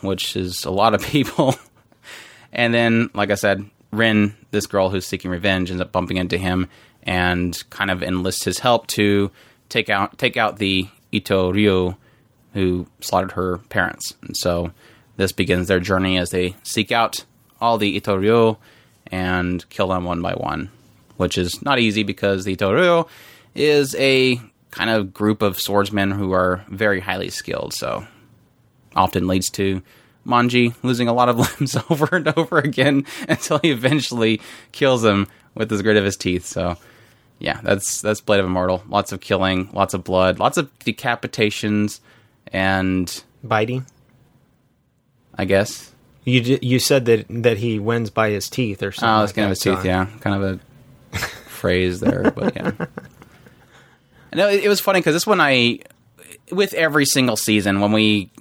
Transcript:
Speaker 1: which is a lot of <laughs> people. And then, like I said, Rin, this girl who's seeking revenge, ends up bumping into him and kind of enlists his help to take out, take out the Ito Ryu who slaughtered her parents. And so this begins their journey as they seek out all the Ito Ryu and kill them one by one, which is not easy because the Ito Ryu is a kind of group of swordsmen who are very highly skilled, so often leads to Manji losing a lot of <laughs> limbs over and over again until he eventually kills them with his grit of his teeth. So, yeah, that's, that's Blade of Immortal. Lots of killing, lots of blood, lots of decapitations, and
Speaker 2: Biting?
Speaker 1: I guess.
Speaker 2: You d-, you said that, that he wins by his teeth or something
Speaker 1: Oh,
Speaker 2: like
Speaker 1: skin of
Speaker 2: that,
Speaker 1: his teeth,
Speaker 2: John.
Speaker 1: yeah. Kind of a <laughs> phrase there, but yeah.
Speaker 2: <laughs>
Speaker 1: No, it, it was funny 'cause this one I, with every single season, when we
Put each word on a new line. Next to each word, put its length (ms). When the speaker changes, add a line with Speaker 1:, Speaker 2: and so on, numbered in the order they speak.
Speaker 1:
which 340
is 300
a 60
lot 220
of 80
<laughs> 40
people. 500
And 200
then, 400
like 160
I 60
said, 340
Rin, 440
this 160
girl 220
who's 160
seeking 260
revenge, 380
ends 120
up 100
bumping 260
into 200
him 320
and 640
kind 220
of 120
enlists 400
his 160
help 280
to 440
take 200
out, 280
take 200
out 200
the 300
Ito 400
Ryu 440
who 340
slaughtered 340
her 260
parents. 540
And 120
so 360
this 160
begins 360
their 120
journey 380
as 140
they 320
seek 280
out 320
all 160
the 180
Ito 220
Ryu 400
and 640
kill 200
them 140
one 180
by 120
one, 360
which 220
is 260
not 160
easy 240
because 400
the 100
Ito 200
Ryu 320
is 400
a 440
kind 180
of 240
group 280
of 180
swordsmen 520
who 220
are 340
very 320
highly 300
skilled, 440
so 320
often 320
leads 240
to 300
Manji 580
losing 240
a 60
lot 160
of 80
<laughs> 220
limbs 180
over 220
and 160
over 220
again 460
until 300
he 120
eventually 720
kills 300
them 240
with 160
his 100
grit 160
of 60
his 140
teeth. 280
So, 320
yeah, 240
that's, 380
that's 200
Blade 200
of 40
Immortal. 440
Lots 240
of 80
killing, 500
lots 220
of 100
blood, 340
lots 200
of 120
decapitations, 1200
and 720
Speaker 2:
Biting? 420
Speaker 1:
I 80
guess. 460
Speaker 2:
You 160
d-, 200
you 180
said 260
that, 240
that 280
he 220
wins 300
by 220
his 180
teeth 340
or 80
something 180
Speaker 1:
Oh, 120
Speaker 2:
like 80
Speaker 1:
skin 160
of 40
Speaker 2:
that, 20
Speaker 1:
his 80
teeth, 240
Speaker 2:
John. 20
Speaker 1:
yeah. 220
Kind 240
of 160
a 40
<laughs> 320
phrase 500
there, 320
but 240
yeah. 240
Speaker 2:
<laughs> 60
Speaker 1:
No, 140
it, 160
it 40
was 100
funny 220
'cause 120
this 120
one 140
I, 400
with 220
every 320
single 320
season, 420
when 120
we 380